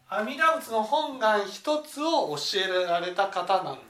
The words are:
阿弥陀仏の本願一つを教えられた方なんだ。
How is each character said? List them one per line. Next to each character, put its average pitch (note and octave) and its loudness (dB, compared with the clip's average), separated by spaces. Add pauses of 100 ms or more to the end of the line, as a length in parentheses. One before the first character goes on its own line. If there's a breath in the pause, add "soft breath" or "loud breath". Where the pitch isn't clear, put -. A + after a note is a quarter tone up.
阿 G#3 -2
弥 B3+ -6
陀 D#4+ 4
仏 A#3 -10
の A3 2
本 C#4 -2
願 G#3+ 4
一 - -2
つ C#4+ -8
を A#3+ 2
教 C#3 -6 (180)
え F#3 0 (180)
ら F3 2
れ F3+ -6
た F#3+ 0
方 F3+ 0
な C#3+ -6
ん C3+ -8
だ。 C#3 -18